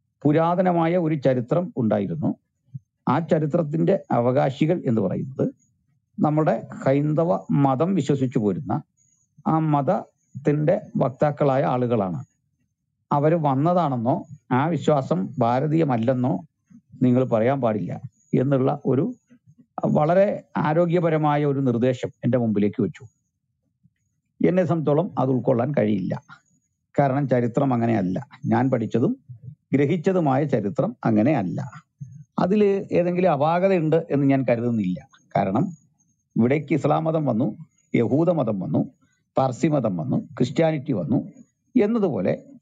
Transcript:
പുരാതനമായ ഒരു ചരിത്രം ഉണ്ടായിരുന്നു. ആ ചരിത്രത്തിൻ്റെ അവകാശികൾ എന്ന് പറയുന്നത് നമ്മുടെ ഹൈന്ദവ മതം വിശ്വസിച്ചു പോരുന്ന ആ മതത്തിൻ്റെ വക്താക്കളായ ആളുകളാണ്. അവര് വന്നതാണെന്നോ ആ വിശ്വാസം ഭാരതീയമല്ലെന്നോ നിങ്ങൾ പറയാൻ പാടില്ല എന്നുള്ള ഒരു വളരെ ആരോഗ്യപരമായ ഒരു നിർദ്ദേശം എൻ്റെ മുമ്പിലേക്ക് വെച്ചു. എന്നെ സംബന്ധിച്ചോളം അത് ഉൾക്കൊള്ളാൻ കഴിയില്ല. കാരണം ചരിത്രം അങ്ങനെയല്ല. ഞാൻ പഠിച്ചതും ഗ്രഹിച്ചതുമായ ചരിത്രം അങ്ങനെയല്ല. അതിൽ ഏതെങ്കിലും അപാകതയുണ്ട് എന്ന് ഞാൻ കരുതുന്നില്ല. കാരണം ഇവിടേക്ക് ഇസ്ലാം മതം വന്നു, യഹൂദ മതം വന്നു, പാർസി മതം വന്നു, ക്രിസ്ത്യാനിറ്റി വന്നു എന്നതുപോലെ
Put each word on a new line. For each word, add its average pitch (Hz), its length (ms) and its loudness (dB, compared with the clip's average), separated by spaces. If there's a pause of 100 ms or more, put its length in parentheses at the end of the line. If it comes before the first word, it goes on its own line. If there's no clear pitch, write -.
(220)
പുരാതനമായ 170 720 2 (140)
ഒരു 156 180 0
ചരിത്രം 131 400 0 (160)
ഉണ്ടായിരുന്നു. 107 500 -2 (800)
ആ 135 40 2 (160)
ചരിത്രത്തിൻ്റെ 156 640 0 (240)
അവകാശികൾ 143 580 0 (120)
എന്ന് 113 180 0
പറയുന്നത് - 400 -4 (720)
നമ്മുടെ 156 360 2 (300)
ഹൈന്ദവ 151 460 2 (340)
മതം 135 340 2
വിശ്വസിച്ചു 131 460 0
പോരുന്ന 95 280 -2 (800)
ആ - 20 2 (180)
മതത്തിൻ്റെ 147 1040 -2 (260)
വക്താക്കളായ 139 640 0 (120)
ആളുകളാണ്. 117 460 -2 (920)
അവര് 151 360 2
വന്നതാണെന്നോ 143 680 0 (440)
ആ - 20 2 (140)
വിശ്വാസം 151 460 0 (220)
ഭാരതീയമല്ലെന്നോ 131 880 0 (720)
നിങ്ങൾ 127 180 4 (100)
പറയാൻ 120 320 2
പാടില്ല 110 280 -2 (500)
എന്നുള്ള 135 280 2 (200)
ഒരു 131 140 2 (920)
വളരെ 180 300 4 (380)
ആരോഗ്യപരമായ 160 760 2 (120)
ഒരു 135 160 -2
നിർദ്ദേശം 120 420 0 (140)
എൻ്റെ 127 180 2
മുമ്പിലേക്ക് 104 420 0
വെച്ചു. - 200 -8 (1400)
എന്നെ 180 300 4
സംബന്ധിച്ചോളം 156 380 0 (100)
അത് 131 160 0
ഉൾക്കൊള്ളാൻ 123 440 0
കഴിയില്ല. 107 360 0 (800)
കാരണം 143 380 2
ചരിത്രം 127 420 2
അങ്ങനെയല്ല. 107 440 0 (340)
ഞാൻ 120 180 2
പഠിച്ചതും 123 420 0 (640)
ഗ്രഹിച്ചതുമായ 151 680 0 (120)
ചരിത്രം 104 360 -2 (180)
അങ്ങനെയല്ല. 110 520 0 (840)
അതിൽ 196 180 2 (380)
ഏതെങ്കിലും 175 380 2
അപാകതയുണ്ട് 165 600 2 (120)
എന്ന് 143 220 0
ഞാൻ 135 160 2
കരുതുന്നില്ല. 113 500 0 (360)
കാരണം 98 300 0 (720)
ഇവിടേക്ക് 139 420 2
ഇസ്ലാം 151 260 0
മതം 160 260 -2
വന്നു, 117 160 0 (480)
യഹൂദ 127 360 2 (100)
മതം 107 240 -2
വന്നു, 131 160 -2 (560)
പാർസി 131 380 0
മതം 113 260 0
വന്നു, 123 160 -2 (200)
ക്രിസ്ത്യാനിറ്റി 156 560 0
വന്നു 95 260 -2 (560)
എന്നതുപോലെ 196 580 0 (300)